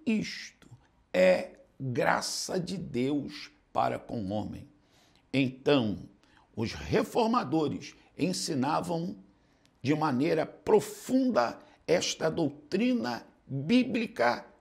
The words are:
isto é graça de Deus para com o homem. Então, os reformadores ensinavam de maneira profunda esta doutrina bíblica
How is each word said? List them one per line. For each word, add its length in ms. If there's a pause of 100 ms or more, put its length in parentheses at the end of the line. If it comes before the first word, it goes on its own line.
isto 640 (440)
é 400 (260)
graça 800
de 180
Deus 720 (220)
para 260
com 220
o 100
homem. 380 (640)
Então, 760 (460)
os 180
reformadores 1200 (240)
ensinavam 960 (640)
de 140
maneira 500
profunda 1160 (260)
esta 420
doutrina 960 (220)
bíblica 1000 (160)